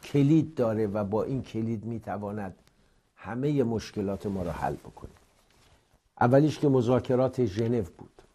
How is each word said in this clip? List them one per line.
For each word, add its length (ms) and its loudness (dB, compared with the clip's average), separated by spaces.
کلید 520 4
داره 320 0
و 160 -2
با 200 0
این 200 -4
کلید 420 -6
می‌تواند 680 -8
همه 480 -2
مشکلات 640 -4
ما 180 -4
رو 80 -4
حل 240 -4
بکنه. 360 -18
اولیش 400 4
که 80 2
مذاکرات 800 2
ژنو 380 -2
بود 240 -20